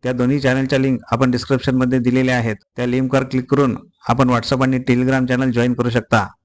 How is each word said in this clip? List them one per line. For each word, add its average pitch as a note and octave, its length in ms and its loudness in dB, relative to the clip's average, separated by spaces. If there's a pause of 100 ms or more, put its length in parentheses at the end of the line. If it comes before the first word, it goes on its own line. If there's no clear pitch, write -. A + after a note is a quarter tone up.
त्या B2+ 80 -2
दोन्ही B2+ 280 0
चॅनलच्या C3 400 0
लिंक C3 200 0 (120)
आपण B2+ 200 0
डिस्क्रिप्शनमध्ये B2+ 680 0
दिलेल्या B2+ 380 0
आहेत. A2+ 180 -2 (200)
त्या B2 100 -4
लिंकवर C3 380 0
क्लिक C3 280 -4
करून C3+ 260 2 (300)
आपण B2+ 220 2
WhatsApp B2+ 340 0
आणि C3 160 0 (100)
Telegram B2+ 360 2
चॅनल B2+ 260 0
जॉईन A#2+ 220 0
करू A#2+ 160 -2
शकता. A2 380 0 (180)